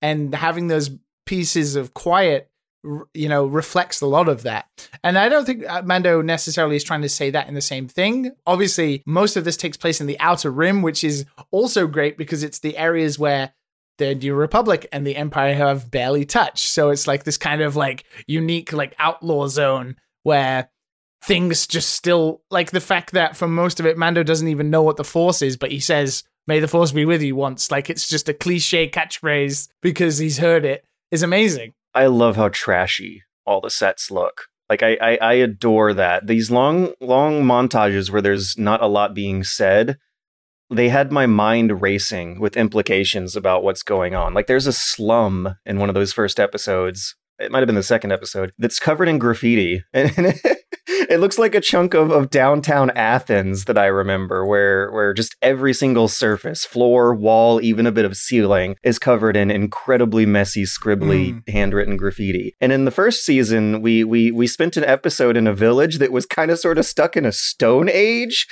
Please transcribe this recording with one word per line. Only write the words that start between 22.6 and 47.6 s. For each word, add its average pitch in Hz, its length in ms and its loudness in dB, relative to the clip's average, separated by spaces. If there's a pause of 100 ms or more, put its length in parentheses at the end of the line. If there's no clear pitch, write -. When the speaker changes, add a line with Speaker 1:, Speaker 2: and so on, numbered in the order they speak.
Speaker 1:
the 180 100 -2
fact 175 320 -4
that 165 240 0
for 175 100 -4
most 170 320 -2
of 165 60 -4
it, 165 140 2
Mando 170 240 0
doesn't 160 260 0
even 151 220 -2
know 156 120 4
what 156 140 2
the 147 80 -8
Force 170 380 0
is, 131 160 -4
but 131 120 -6
he 139 100 -6
says, 143 440 -2 (220)
"May 156 140 0
the 151 80 -2
Force 170 240 2
be 151 120 0
with 165 160 2
you" 135 160 -2
once. 135 340 -6
Like, 143 200 -4
it's 165 180 -6
just 151 220 -4
a - 20 -2
cliche 165 560 -2
catchphrase 147 800 -4 (140)
because 170 340 0
he's 151 220 -4
heard 165 260 2
it 139 180 -4 (280)
is 165 120 -2
amazing. 175 520 0 (200)
Speaker 2:
I 131 120 4
love 117 300 4
how 107 120 2
trashy 92 760 -2 (200)
all 98 160 0
the 101 80 -8
sets - 420 -2
look. 90 340 -4 (260)
Like, 104 120 0
I, 110 200 2
I, 117 180 2
I 113 140 2
adore 110 580 2
that. 92 340 0
These 113 240 0
long, 151 520 2
long 143 400 2
montages 110 680 2
where 101 140 0
there's 98 340 0
not 110 260 0
a 113 40 2
lot 104 260 2
being 95 320 -4
said, 107 540 2 (760)
they 120 160 2
had 139 220 2
my 139 160 2
mind 107 560 2
racing 98 560 -4
with 104 180 -2
implications 101 800 -2
about 92 300 0
what's 95 180 -2
going 92 320 -2
on. 85 200 -4
Like, 104 120 0
there's 135 220 0
a 131 40 0
slum 101 840 -2 (100)
in 101 140 -4
one 101 80 0
of 95 80 -2
those 101 160 0
first 104 260 -2
episodes, 95 800 -4 (240)
it 107 100 -8
might 127 80 -2
have 131 80 2